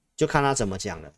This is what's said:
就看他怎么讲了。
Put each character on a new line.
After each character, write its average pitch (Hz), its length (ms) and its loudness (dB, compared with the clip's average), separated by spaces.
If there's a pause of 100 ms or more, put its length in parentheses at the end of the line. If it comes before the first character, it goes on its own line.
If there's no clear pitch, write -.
(160)
就 156 120 2
看 143 160 2
他 139 100 4
怎 117 140 0
么 95 100 -4
讲 87 240 -8
了。 71 160 -18